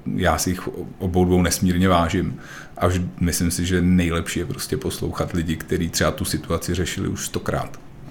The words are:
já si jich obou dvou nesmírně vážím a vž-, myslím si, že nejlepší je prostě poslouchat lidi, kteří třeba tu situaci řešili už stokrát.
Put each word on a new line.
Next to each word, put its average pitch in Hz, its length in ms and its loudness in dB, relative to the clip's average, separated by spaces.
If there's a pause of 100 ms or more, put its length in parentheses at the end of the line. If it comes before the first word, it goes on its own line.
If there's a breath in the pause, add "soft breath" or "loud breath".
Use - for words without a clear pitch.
(140)
já 87 220 4
si - 120 0
jich - 180 -4 (320)
obou 92 260 4
dvou 90 160 6
nesmírně 90 480 4
vážím 85 500 2 (380 loud breath)
a 90 100 2
vž-, 90 200 2 (120)
myslím 85 320 2
si, 87 140 -2
že 90 160 2
nejlepší 85 580 2
je 85 60 -2
prostě - 320 -4
poslouchat 80 560 -4
lidi, 82 220 0
kteří 85 340 -2
třeba 78 220 2
tu - 140 -4
situaci 82 480 -2
řešili 92 340 -2
už - 180 -4
stokrát. - 540 -4 (320)